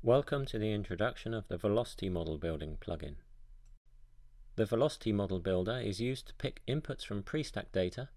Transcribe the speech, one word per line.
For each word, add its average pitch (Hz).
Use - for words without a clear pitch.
Welcome 139
to 117
the 107
introduction 104
of 113
the -
Velocity 104
Model 82
Building 76
plugin. 76
The 107
Velocity 120
Model 98
Builder 92
is 104
used 127
to -
pick -
inputs 139
from 101
pre-stack -
data 92